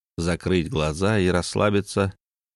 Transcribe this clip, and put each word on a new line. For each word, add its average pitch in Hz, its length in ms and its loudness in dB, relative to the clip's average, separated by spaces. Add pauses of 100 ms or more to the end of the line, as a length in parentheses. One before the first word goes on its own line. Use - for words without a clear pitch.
(160)
закрыть 85 540 0
глаза 80 480 0
и 90 100 2
расслабиться. 98 840 0 (420)